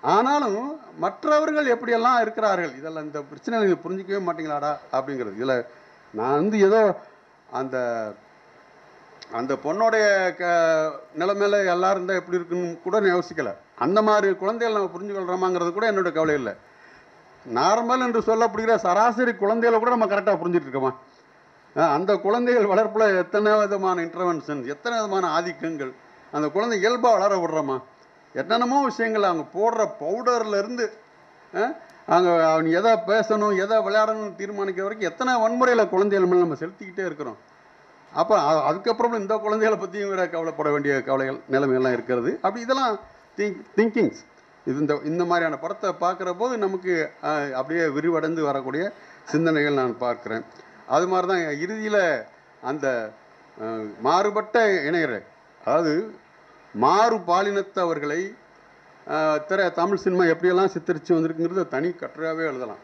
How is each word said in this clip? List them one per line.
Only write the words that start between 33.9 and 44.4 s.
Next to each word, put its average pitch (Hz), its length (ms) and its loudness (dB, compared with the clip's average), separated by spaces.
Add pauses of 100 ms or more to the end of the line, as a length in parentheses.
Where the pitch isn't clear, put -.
தீர்மானிக்கிற 196 460 -6
வரைக்கும் 214 280 -4
எத்தனை 254 240 -2
வன்முறையில 233 540 2
குழந்தைகள் 190 400 2
மேல 180 120 4
நம்ம 165 140 2
செலுத்திக்கிட்டே 185 520 -10
இருக்கிறோம். 143 300 -10 (760)
அப்ப 196 260 2
அ-, 151 240 2
அதுக்கப்புறம் 220 500 0
இந்த 214 240 -2
குழந்தைகளை 214 500 0
பத்தியும் 202 220 -6
வேற 185 200 -2
கவலைப்பட 160 420 -2
வேண்டிய 143 320 0
கவலைகள், 135 380 -2 (100)
நிலைமைகள்லாம் 131 420 2
இருக்கிறது. 120 420 -2
அப்படி 202 260 -4
இதெல்லாம் 240 380 0 (380)
think-, 202 280 -4 (120)
திங்கிங்ஸ். 214 440 2 (440)